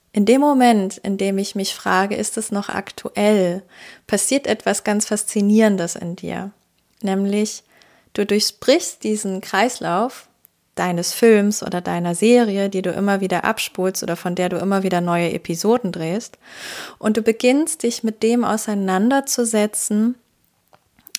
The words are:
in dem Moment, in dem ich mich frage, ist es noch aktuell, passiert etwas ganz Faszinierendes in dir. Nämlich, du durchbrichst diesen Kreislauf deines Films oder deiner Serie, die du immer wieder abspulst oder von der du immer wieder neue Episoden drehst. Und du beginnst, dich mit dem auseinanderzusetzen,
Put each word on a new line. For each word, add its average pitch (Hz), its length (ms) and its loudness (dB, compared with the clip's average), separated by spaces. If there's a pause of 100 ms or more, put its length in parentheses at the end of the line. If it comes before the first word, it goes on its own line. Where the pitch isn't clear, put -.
(120)
in 202 160 2
dem 247 120 6
Moment, 247 580 4
in 196 200 -4
dem 196 220 0
ich 202 160 -4
mich 196 180 -4
frage, 190 420 0
ist - 220 -6
es 220 140 -6
noch 202 180 -4
aktuell, 196 920 0 (420)
passiert 269 400 0
etwas 202 380 -2
ganz 208 240 -2
Faszinierendes 208 880 2
in 170 200 -8
dir. 185 360 -10 (500)
Nämlich, 196 600 -2 (500)
du 208 100 0
durchbrichst 214 800 0
diesen 208 380 -4
Kreislauf 202 840 -2 (480)
deines 175 360 -2
Films 208 520 4
oder 180 180 -4
deiner 175 320 -2
Serie, 208 560 4
die 190 140 -4
du 185 80 -2
immer 196 280 0
wieder 185 240 -2
abspulst - 600 -2
oder 170 120 -4
von 180 200 -6
der 180 120 0
du 175 100 -4
immer 196 260 0
wieder 180 180 0
neue 170 320 0
Episoden 185 580 -2
drehst. 170 460 -6 (640)
Und 214 180 0
du 220 60 0
beginnst, 247 580 2
dich 240 220 -4
mit 220 180 -4
dem 233 220 2
auseinanderzusetzen, 214 1700 0 (1040)